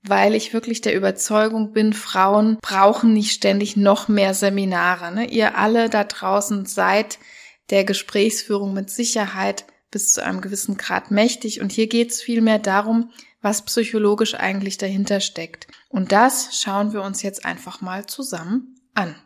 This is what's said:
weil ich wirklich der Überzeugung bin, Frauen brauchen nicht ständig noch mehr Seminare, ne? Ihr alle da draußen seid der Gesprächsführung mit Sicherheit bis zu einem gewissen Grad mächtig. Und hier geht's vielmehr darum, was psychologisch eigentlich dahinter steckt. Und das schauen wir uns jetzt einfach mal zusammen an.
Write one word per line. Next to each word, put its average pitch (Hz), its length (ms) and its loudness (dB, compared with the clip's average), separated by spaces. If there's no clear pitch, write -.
weil 202 340 2
ich 214 160 -2
wirklich 233 300 -4
der 214 120 0
Überzeugung 214 760 0
bin, 214 220 2
Frauen 208 680 2
brauchen 208 520 4
nicht 214 180 2
ständig 202 460 0
noch 202 320 4
mehr 196 240 4
Seminare, 180 800 0
ne? 220 160 -4
Ihr 220 280 2
alle 220 320 2
da 214 140 0
draußen 202 640 -2
seid 196 540 0
der 196 160 4
Gesprächsführung 202 880 -2
mit 196 160 -6
Sicherheit 196 760 -4
bis - 200 0
zu - 140 2
einem 185 160 -4
gewissen 196 340 -6
Grad - 340 -4
mächtig. 214 520 0
Und 196 100 -4
hier 220 160 0
geht's 233 340 -2
vielmehr 220 380 2
darum, 214 520 0
was 208 220 -2
psychologisch 214 680 0
eigentlich 196 440 -4
dahinter 196 440 -2
steckt. - 460 -10
Und 190 240 -2
das 240 480 4
schauen 208 320 -2
wir 214 120 -6
uns 196 180 -8
jetzt 196 240 -8
einfach 180 340 -8
mal 190 280 -10
zusammen 220 680 -8
an. 175 220 -2